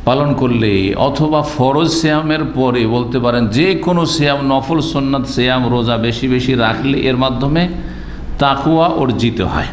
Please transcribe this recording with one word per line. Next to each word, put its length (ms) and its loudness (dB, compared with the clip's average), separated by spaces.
পালন 300 0
করলে 600 0
অথবা 480 0
ফরজ 460 0
সিয়ামের 560 0
পরে 320 2
বলতে 320 -2
পারেন 300 2
যে 260 2
কোনো 320 0
সিয়াম, 360 0
নফল 380 0
সুন্নাত 460 -2
সিয়াম, 440 0
রোজা 260 0
বেশি 320 -2
বেশি 260 2
রাখলে 440 0
এর 180 0
মাধ্যমে 520 0
তাকওয়া 500 2
অর্জিত 520 0
হয়। 320 -2